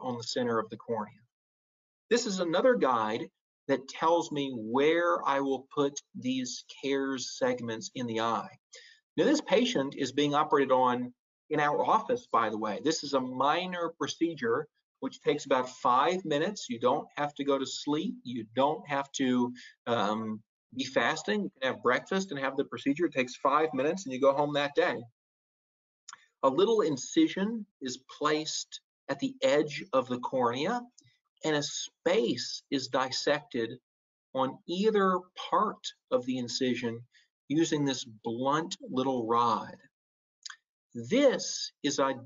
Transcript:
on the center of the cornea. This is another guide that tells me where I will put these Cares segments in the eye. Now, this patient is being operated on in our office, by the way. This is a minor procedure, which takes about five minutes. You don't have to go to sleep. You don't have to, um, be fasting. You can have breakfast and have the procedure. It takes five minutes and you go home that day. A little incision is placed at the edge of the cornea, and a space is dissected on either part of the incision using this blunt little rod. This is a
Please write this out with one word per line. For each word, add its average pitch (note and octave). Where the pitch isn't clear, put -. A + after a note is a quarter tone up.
on B2+
the A#2
center A#2+
of G#2
the A#2
cornea. A2
This A#3+
is F#3+
another F#3
guide A#2+
that C3+
tells E3
me C#3
where D3
I C#3
will C3+
put C#3+
these B2+
Cares C3+
segments A#2
in B2+
the A2
eye. A2
Now, D#3+
this C#4+
patient C#3+
is B2+
being C#3+
operated C#3+
on B2
in D3+
our D3
office, -
by A2+
the G#2+
way. G#2+
This D3+
is C#3
a C3+
minor E3
procedure, D3+
which C3
takes D3
about B2+
five C#3+
minutes. D#3
You A#2
don't C#3
have D3
to C#3+
go C#3
to C3
sleep. D#3
You A#2+
don't C#3
have C#3
to, B2
um, A2
be C3
fasting. D#3
You -
can C3
have -
breakfast D3
and C#3
have C3+
the C#3
procedure. C#3
It -
takes B2+
five D3+
minutes D3
and C3
you B2+
go C#3
home D3
that C#3+
day. D#3
A C3+
little G3+
incision E3
is B2+
placed D3+
at C#3
the C3+
edge C#3+
of B2+
the B2
cornea, C3
and D#3
a D3
space E3
is C3+
dissected C3
on C3
either F#3+
part G3
of B2+
the B2+
incision A#2+
using D3+
this C3+
blunt C3
little C3
rod. A#2
This G3
is C#3
a C3+